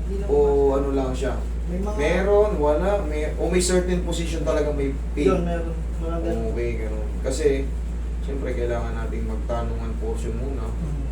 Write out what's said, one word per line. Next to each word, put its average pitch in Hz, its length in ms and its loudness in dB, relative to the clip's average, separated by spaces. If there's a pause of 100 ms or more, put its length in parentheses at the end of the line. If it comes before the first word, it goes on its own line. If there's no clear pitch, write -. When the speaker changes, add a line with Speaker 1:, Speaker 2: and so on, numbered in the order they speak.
Speaker 1:
Hindi 185 160 -2
lang - 100 -2
Speaker 2:
o 139 80 4
Speaker 1:
sumasakit. 139 400 6
Speaker 2:
ano 143 160 2
lang 131 200 0
siya? 127 220 -2 (280)
Speaker 1:
May 175 160 -2
mga 202 180 -2
Speaker 2:
Meron, 190 600 4
wala, 151 300 2 (140)
may, 151 200 -2 (100)
o 165 140 -2
may 180 160 4
certain 180 400 2
position 165 400 -2
talaga 151 280 2
may 139 220 0 (220)
pain? 175 160 4
Speaker 1:
Yun, 175 120 4
meron. 170 340 -2 (240)
Mga 160 200 -2
ganun. 113 300 -2
Speaker 2:
Okay, 120 280 -2
ganun. 113 280 -2 (160)
Kasi, 147 240 0 (760)
siyempre, 139 320 -4
kailangan 117 420 -2
nating 113 300 -4
magtanungan 113 720 -2
portion 113 380 -4
muna 117 320 -4
Speaker 1:
Mhm. - 340 -4 (120)